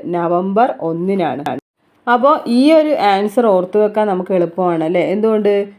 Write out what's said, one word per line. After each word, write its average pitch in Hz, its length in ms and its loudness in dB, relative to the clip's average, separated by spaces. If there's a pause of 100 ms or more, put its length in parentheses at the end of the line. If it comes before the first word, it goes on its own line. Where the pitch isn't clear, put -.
നവംബർ 175 760 0
ഒന്നിനാണ്. 165 640 -4 (680)
അപ്പോൾ 262 220 2 (120)
ഈ 254 240 4
ഒരു 311 220 4 (200)
ആൻസർ 208 320 0
ഓർത്തു 185 340 2
വെക്കാൻ 214 280 0
നമുക്ക് 185 260 -4
എളുപ്പമാണ് 170 500 -2
അല്ലേ? 170 280 0
എന്തുകൊണ്ട്? 214 420 0 (260)